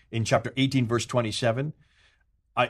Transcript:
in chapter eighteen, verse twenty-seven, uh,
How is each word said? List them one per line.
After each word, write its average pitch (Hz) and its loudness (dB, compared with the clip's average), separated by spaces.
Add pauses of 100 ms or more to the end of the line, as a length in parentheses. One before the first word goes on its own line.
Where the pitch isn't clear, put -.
(120)
in 113 -2
chapter 120 0
eighteen, 131 2
verse 113 0
twenty-seven, 120 -2 (840)
uh, 123 2